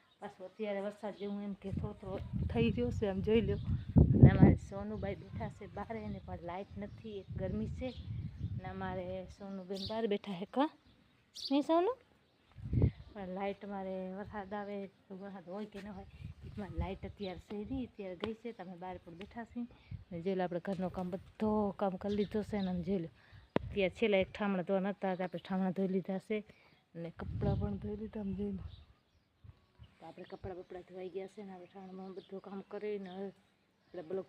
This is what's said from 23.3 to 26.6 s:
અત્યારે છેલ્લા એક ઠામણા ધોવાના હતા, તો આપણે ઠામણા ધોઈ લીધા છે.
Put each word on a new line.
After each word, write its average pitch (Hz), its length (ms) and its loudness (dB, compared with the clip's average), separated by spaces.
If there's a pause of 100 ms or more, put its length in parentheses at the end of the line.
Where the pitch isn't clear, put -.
અત્યારે 185 340 0
છેલ્લા 202 260 4
એક - 80 -6
ઠામણા 202 300 0
ધોવાના 190 280 0
હતા, 190 260 -2
તો 185 80 -4
આપણે 175 140 -6
ઠામણા 185 380 0
ધોઈ 196 120 2
લીધા 190 400 0
છે. 214 80 0 (580)